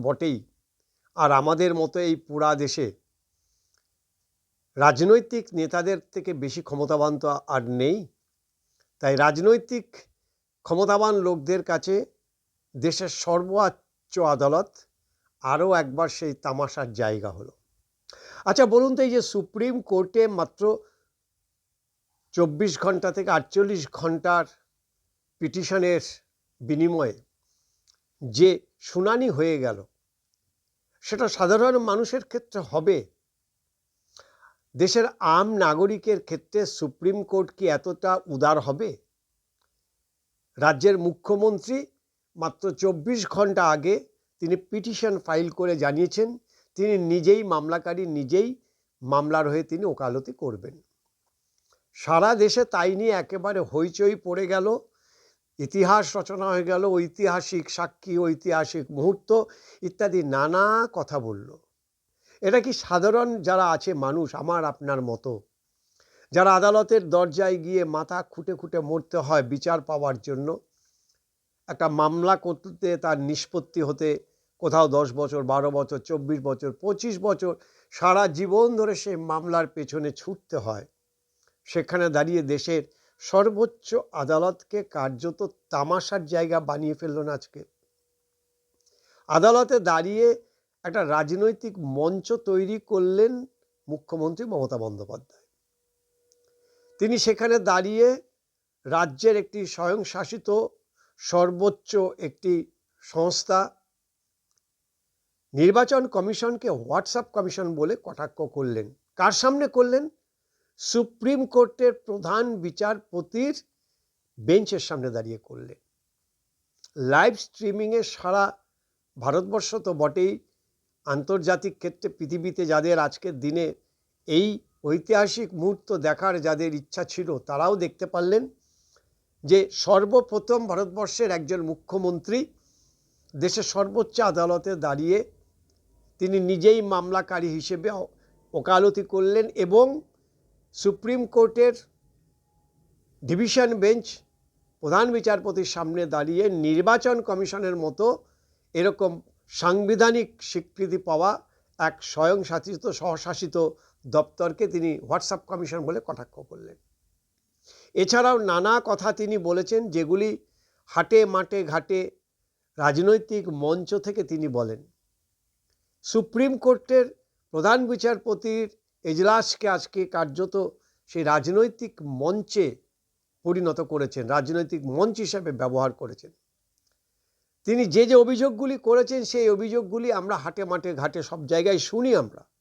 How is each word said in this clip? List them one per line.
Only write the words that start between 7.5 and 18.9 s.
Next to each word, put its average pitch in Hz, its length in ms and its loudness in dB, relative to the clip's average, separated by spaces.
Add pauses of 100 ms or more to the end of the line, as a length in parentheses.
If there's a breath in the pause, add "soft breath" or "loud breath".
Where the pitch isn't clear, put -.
আর 131 80 0 (180)
নেই। 156 160 2 (1000)
তাই 139 140 0 (120)
রাজনৈতিক 220 600 2 (800)
ক্ষমতাবান 202 500 2
লোকদের 180 480 -2
কাছে 180 320 -2 (800)
দেশের 160 360 -2 (120)
সর্বোচ্চ 180 920 -2 (180)
আদালত 143 360 2 (840)
আরও 156 160 2 (140)
একবার 147 260 -2 (100)
সেই 151 160 -6
তামাশার 135 600 -6
জায়গা 107 440 -2
হলো। - 160 -18 (960 loud breath)
আচ্ছা 254 160 6
বলুন 247 300 6